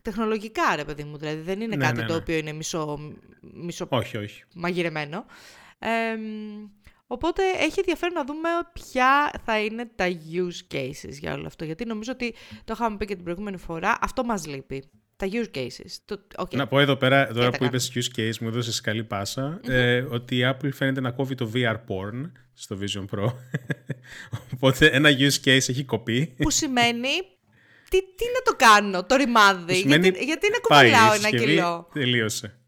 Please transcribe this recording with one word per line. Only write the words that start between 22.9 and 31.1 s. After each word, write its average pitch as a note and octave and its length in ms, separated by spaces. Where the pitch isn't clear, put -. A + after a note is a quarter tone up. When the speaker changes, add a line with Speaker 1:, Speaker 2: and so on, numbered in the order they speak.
Speaker 2:
Pro. G2+ 60
<laughs> - 600
Οπότε C3+ 340
ένα D3 220
use C#3 360
case C3 240
έχει C3+ 160
κοπεί. A#2 520
Speaker 1:
Που D4 120
σημαίνει, B3 600
τι, F#4 120
τι - 320
να B4+ 100
το A4+ 140
κάνω, G#3 480
το C4 100
ρημάδι, G#3 500
Speaker 2:
Που F3+ 80
σημαίνει F3 300
Speaker 1:
γιατί, F#3 220
γιατί D#4+ 260
να A#4 240
Speaker 2:
πάει C4+ 120
η A3 40
Speaker 1:
κουβαλάω A3 220